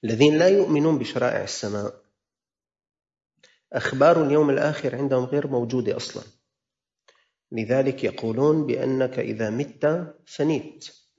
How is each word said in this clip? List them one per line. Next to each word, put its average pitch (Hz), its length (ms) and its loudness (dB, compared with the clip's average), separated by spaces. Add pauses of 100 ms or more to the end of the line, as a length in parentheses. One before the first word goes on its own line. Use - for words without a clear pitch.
الذين 139 340 4
لا 180 100 6
يؤمنون 160 500 2
بشرائع 123 460 -2
السماء، 104 580 -8 (1700)
أخبار 147 540 4
اليوم 147 240 4
الآخر 135 460 -2
عندهم 131 280 0
غير 143 220 -4
موجودة 120 500 -2
أصلًا، - 260 -12 (1300)
لذلك 131 520 -2
يقولون 131 600 0
بأنك 131 520 -2
إذا 110 320 -4
مت 151 640 -2 (120)
فنيت. - 600 -4 (300)